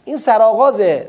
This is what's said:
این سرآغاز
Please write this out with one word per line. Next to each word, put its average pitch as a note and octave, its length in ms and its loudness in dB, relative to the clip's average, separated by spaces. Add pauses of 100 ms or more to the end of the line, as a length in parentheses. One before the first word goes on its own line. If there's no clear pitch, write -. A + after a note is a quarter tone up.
این C#4+ 120 -8
سرآغاز A3 640 0 (260)